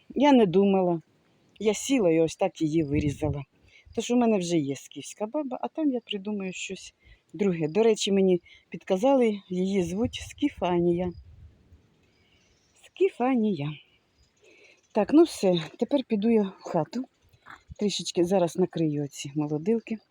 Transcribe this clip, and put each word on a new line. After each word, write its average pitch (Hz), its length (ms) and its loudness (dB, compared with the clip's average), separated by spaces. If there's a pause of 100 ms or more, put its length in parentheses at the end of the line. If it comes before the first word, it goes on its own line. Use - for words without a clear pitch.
Я 285 220 4
не 240 140 6
думала. 185 560 2 (580)
Я 208 140 0
сіла 214 380 2
і 160 80 4
ось 160 160 2
так - 260 -4
її 160 220 0
вирізала. 143 600 -2 (520)
Тож 233 160 -6
у 240 40 2
мене 226 220 4
вже 175 200 0
є 139 180 -2
скіфська - 500 -12
баба, 262 360 -6
а 240 60 -6
там 302 240 -2
я 240 80 -2
придумаю 196 540 -8
щось - 400 -12 (400)
друге. 165 340 0
До 185 160 0
речі, 214 280 0
мені 190 300 4 (280)
підказали, 214 800 2
її 185 340 0
звуть 185 320 -4 (140)
Скіфанія. 175 840 0 (1700)
Скіфанія. 214 880 0 (1160)
Так, 208 220 0
ну 320 100 8
все, 180 380 0 (180)
тепер 262 240 0
піду 214 260 -2
я 220 120 4 (180)
в - 40 -20
хату. 180 420 -4 (760)
Трішечки 185 460 -2
зараз 175 320 0
накрию 160 460 -2
оці 143 320 -12
молодилки. 160 600 -2 (140)